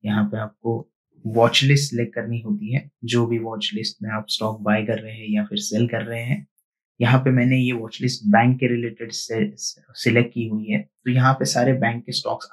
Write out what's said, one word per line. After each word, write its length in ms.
यहाँ 200
पे 120
आपको 540
watch 360
list 280
select 240
करनी 240
होती 340
है, 180
जो 220
भी 100
watch 360
list 300
में 60
आप 200
stock 320
buy 220
कर 160
रहे 140
हैं 160
या 140
फिर 140
सेल 300
कर 140
रहे 220
हैं। 240
यहाँ 180
पे 120
मैंने 260
ये 140
वॉच 300
लिस्ट 260
bank 320
के 80
related 440
से 420
select 440
की 140
हुई 180
है, 140
तो 320
यहाँ 220
पे 120
सारे 280
bank 320
के 60
स्टॉक्स 420